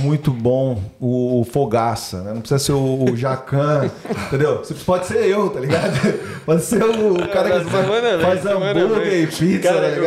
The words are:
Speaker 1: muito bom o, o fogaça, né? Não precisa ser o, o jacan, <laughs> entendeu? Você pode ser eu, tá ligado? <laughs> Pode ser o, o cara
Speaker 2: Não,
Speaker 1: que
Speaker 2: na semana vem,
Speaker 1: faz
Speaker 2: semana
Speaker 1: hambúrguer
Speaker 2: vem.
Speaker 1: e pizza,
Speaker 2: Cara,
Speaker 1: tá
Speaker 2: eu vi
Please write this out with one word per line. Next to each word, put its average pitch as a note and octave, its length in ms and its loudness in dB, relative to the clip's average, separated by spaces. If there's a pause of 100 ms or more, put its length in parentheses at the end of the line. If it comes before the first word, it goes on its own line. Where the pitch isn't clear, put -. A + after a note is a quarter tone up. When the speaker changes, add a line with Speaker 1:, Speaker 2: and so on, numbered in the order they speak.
Speaker 1:
muito D3 300 0
bom B2+ 480 0 (220)
o, B2 400 2
o A2+ 40 2
fogaça, A2+ 760 -2
né? G2+ 140 -8
Não A#2 80 -8
precisa C#3 160 0
ser C#3 140 0
o, C3+ 380 0
o A#2+ 60 0
jacan, C3+ 720 0 (140)
<laughs> G2+ 240 -6
entendeu? C#3 300 0
Você - 160 -10
pode F3+ 320 -2
ser A3 200 0
eu, F#3+ 220 2
tá C3 120 -6
ligado? D3+ 340 0 (260)
<laughs> - 240 -12
Pode E3 160 2
ser G3+ 240 0
o, A3 300 2
o F3+ 160 -2
cara F#3 180 0
Speaker 2:
Não, F3+ 160 0
Speaker 1:
que E3 80 -8
Speaker 2:
na F#3+ 100 2
semana A3+ 360 0
vem, - 80 0
Speaker 1:
faz F#3 160 0
Speaker 2:
semana G3 420 0
Speaker 1:
hambúrguer G#3+ 260 2
Speaker 2:
vem. F3 120 2
Speaker 1:
e D#3 60 2
pizza, F#3 380 0
Speaker 2:
Cara, B3 140 4
Speaker 1:
tá - 60 2
Speaker 2:
eu - 80 0
vi - 120 -2